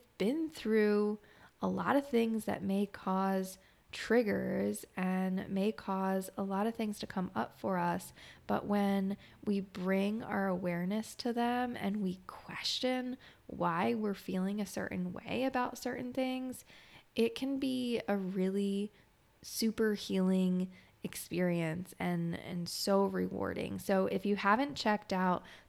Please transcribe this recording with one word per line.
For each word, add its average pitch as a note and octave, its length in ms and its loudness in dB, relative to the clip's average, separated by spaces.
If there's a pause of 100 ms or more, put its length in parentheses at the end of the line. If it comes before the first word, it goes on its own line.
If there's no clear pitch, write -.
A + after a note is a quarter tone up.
(180)
been D4 320 0
through G#3 680 4 (440)
a F#3+ 40 0
lot F#3+ 300 2
of C#4 100 2
things A3+ 380 2
that G3+ 180 -4
may G3 240 2
cause F#3+ 720 -2 (320)
triggers G3 920 2 (120)
and F#3 520 0
may G3 240 2
cause F#3+ 640 -2
a G3+ 60 -2
lot G3 240 0
of A3+ 80 0
things G#3+ 240 -4
to - 80 -6
come F3+ 280 -4
up - 240 -4
for G3 200 0
us. F3 340 -2 (340)
But - 200 0
when G3+ 500 2 (280)
we G3 160 0
bring F#3+ 640 0
our G3 260 0
awareness F3+ 680 -2
to A#3+ 160 -4
them A#3+ 480 0
and G3+ 220 0
we F#3 240 -2
question B3+ 880 -2 (300)
why F#3+ 480 2
we're G#3+ 180 0
feeling F#3+ 480 -2
a G3 60 -2
certain F#3 480 -4
way A#3 300 -2
about B3+ 340 -2
certain B3 340 -6
things, B3+ 520 -4 (500)
it A3+ 200 2
can C4+ 240 -2
be B3+ 480 0
a G3+ 100 2
really G3 760 0 (500)
super A3 520 2
healing F#3 720 2 (360)
experience F3 920 -2
and, E3+ 400 -2 (120)
and F3 180 -6
so G3 360 4
rewarding. F#3 760 -2
So F#3+ 280 2
if F#3+ 200 -2
you G3+ 100 2
haven't G3+ 380 2
checked - 380 0
out F#3 320 2 (240)